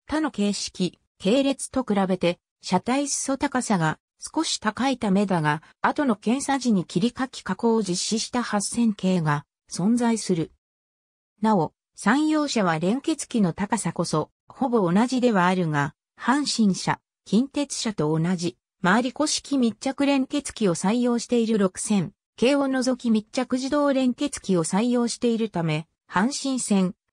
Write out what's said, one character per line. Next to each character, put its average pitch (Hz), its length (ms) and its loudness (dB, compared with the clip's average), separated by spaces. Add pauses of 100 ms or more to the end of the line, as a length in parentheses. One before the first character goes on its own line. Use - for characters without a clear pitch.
他 311 140 -2
の 294 100 -2
形 202 220 -2
式、 - 460 -6 (200)
系 254 240 2
列 269 260 -2
と 254 140 -2
比 208 120 -2 (120)
べ 185 80 0
て、 175 240 0 (220)
車 185 180 0
体 277 300 -2
裾 - 280 -4
高 269 240 -2
さ 208 160 0
が 160 220 0 (200)
少 - 260 -4
し - 120 -4
高 220 300 -2
い 262 100 0
た 208 140 -2
め 202 140 4
だ 180 160 0
が、 151 200 0 (200)
後 277 240 0
の 233 100 2
検 254 300 -2
査 277 140 0
時 247 120 0
に 185 140 2
切 - 160 -2
り 240 100 2
欠 - 280 -8
き - 20 -14
加 - 160 -6
工 226 180 2
を 220 80 0
実 180 140 -4
施 - 240 -4
し - 100 -8
た 247 100 -2
八 208 200 -2
千 226 320 0
系 185 260 0
が 151 260 -2 (240)
存 220 280 0
在 233 200 2
す 196 160 -4
る。 165 200 -2 (880)
な 214 160 4
お、 156 160 -2 (200)
三 294 360 2
洋 302 180 2
車 233 160 0
は 160 160 0
連 196 220 0
結 - 260 -4
機 233 140 0
の 170 100 2
高 208 260 -4
さ 170 140 -4
こ 170 140 -4
そ、 - 260 -2 (160)
ほ - 220 -4
ぼ 208 200 2
同 214 180 4
じ 254 120 -2
で 240 140 4
は 180 140 4
あ 190 60 2
る 180 160 0
が、 147 240 0 (240)
阪 202 320 0
神 208 240 2
車、 - 280 -4 (240)
近 254 240 2
鉄 285 240 -4
車 - 200 -6
と 156 240 0
同 175 200 0
じ、 170 180 -6 (260)
回 208 220 4
り 254 80 -4
子 302 160 -2
式 - 300 -4
密 233 200 2
着 269 280 -2
連 269 200 2
結 - 300 -6
機 202 140 0
を 165 60 0
採 226 260 0
用 240 180 0
し - 80 -8
て 240 140 2
い 220 60 0
る 220 100 0
六 196 220 0
千 196 340 -2 (240)
系 269 180 4
を 277 120 2
除 254 300 0
き 233 140 -2
密 214 200 0
着 254 240 -2
自 254 140 -4
動 285 240 2
連 254 200 0
結 - 280 -6
機 185 160 0
を 165 80 2
採 233 260 0
用 240 160 2
し - 100 -6
て 240 120 0
い 226 80 2
る 220 120 -2
た 170 140 -4
め、 156 240 -2 (240)
阪 226 260 0
神 262 220 -4
線、 190 340 0 (180)